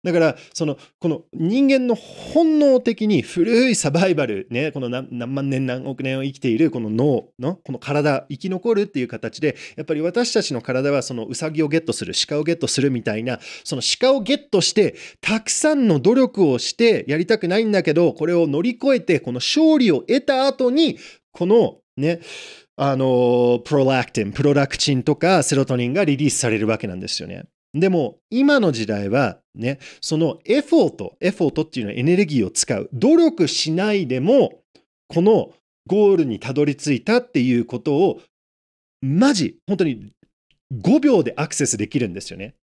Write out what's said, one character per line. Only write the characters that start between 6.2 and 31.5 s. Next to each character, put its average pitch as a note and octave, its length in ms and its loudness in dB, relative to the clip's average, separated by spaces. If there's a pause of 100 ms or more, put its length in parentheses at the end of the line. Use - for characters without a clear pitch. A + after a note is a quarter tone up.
生 C#3 80 -6
き - 80 -20
て C3 80 -2
い A2 100 2
る D#3+ 140 2
こ B2+ 80 -6
の A2 100 -6
脳 B2 380 0 (100)
の、 C#3+ 160 -4
こ - 160 -16
の B2+ 80 -8
体、 C#3+ 500 -2
生 C#3+ 100 -10
き F#3+ 120 -8
残 A3+ 240 -2
る G3+ 80 2
っ G3+ 60 -2
て C#3+ 100 -8
い B2+ 60 -2
う A#2 40 -8
形 A2 320 -10
で、 D3 160 -2 (200)
や - 80 -12
っ - 20 -14
ぱ E3 80 -4
り D3 60 -4
私 A3 320 -2
た G#3+ 100 2
ち - 120 -6
の A#2 60 -4
体 C3 300 -2
は C#3 120 0
そ C3 120 -10
の A2+ 120 -8
ウ C3 100 -10
サ D#3 160 -6
ギ D#3 100 -2
を D3+ 60 0
ゲ D#3 100 0
ッ D#3+ 60 -4
ト B2+ 80 -6
す - 120 -6
る、 - 100 -10 (120)
鹿 D3 140 -4
を - 20 -4
ゲ E3 120 -2
ッ - 20 -4
ト C3+ 100 -4
す - 140 -2
る C#3 100 2
み A#2+ 140 -4
た G#2+ 120 -4
い A2+ 60 -6
な、 A#2+ 160 -6 (240)
そ - 140 -8
の A#2+ 60 -8 (180)
鹿 C4 140 4
を B3+ 80 -2
ゲ B3 120 -2
ッ - 160 -8
ト F#3+ 100 2
し - 120 -2
て、 G3 240 0 (240)
た A3 200 -2
く - 100 -10
さ D#4 240 0
ん C4+ 120 2
の D#3 140 2
努 G3 140 4
力 B3 360 2
を B2 80 0
し - 140 -6
て A3 340 2
や C#3 100 -2
り F3 100 -2
た F#3+ 120 0
く F3+ 80 -6
な F#3+ 140 0
い A3+ 40 0
ん G#3+ 60 -2
だ F#3+ 140 2
け D3+ 100 0
ど、 E3 180 4
こ D#3 140 -4
れ F3 80 0
を E3+ 140 2
乗 C#3+ 120 -2
り A#3 100 0
越 B3+ 260 0
え - 40 0
て、 F3+ 200 0
こ - 100 -8
の A#2+ 40 -6
勝 D#4 440 2
利 A3+ 140 4
を B2+ 80 2
得 B3+ 200 0
た C4+ 280 0
後 C4 240 0
に、 D4+ 260 2 (320)
こ - 160 -4
の G#3 300 4 (200)
ね、 E3+ 260 -2 (520)
あ C#3 220 -2
の、 B2 680 2
プ D3 120 0
ロ C3+ 80 4
ラ C3 200 2
ク - 60 -10
チ A2 140 -2
ン、 G2+ 80 -6
プ C#3+ 100 -4
ロ C#3+ 100 4
ラ C#3 140 4
ク - 100 -8
チ - 200 0
ン B2 80 -2
と D3+ 100 2
か E3+ 300 2
セ - 100 -2
ロ C#3 100 2
ト C3 120 -2
ニ A#2+ 100 -2
ン B2 60 -4
が F#3+ 100 0
リ D3 140 0
リ D3 100 0
ー C3 40 4
ス - 80 -4
さ A#2+ 120 0
れ G#2+ 80 0
る G#2+ 80 0
わ G#2+ 120 0
け G#2+ 100 -8
な F2+ 60 -8
ん F#2 60 -10
で F#2+ 60 -10
す - 160 -8
よ F#2 60 -14
ね。 F2+ 160 -14 (300)
で E3+ 140 2
も、 D#3+ 300 0 (100)
今 C#4 320 2
の F#3 100 2
時 A2+ 160 -4
代 G2+ 220 -4
は、 A2+ 300 0 (160)
ね、 B2 240 -6 (220)
そ D#3 180 -4
の D#3+ 260 -2
エ B3+ 160 2
フ C#4+ 240 2
ォ - 40 2
ー - 80 -8
ト、 F#2 240 -14
エ F3+ 100 0
フ E3+ 160 -2
ォ - 20 2
ー - 40 2